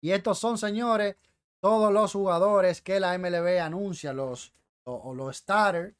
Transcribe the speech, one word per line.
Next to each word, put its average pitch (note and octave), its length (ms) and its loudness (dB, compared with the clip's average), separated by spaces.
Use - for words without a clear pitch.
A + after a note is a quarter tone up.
Y D#3 80 -4
estos G3 280 0
son, A3+ 200 -2
señores, G#3+ 580 -2
todos G#3+ 300 4
los G3+ 220 4
jugadores F#3+ 680 2
que G3 180 0
la F3+ 140 0
M F#3 120 -4
L F3 140 -2
B F3+ 180 2
anuncia, E3+ 540 -4
los, C3 400 -8
o, B2 80 -10
o B2 220 -10
los C3 200 -8
starters. G3 640 0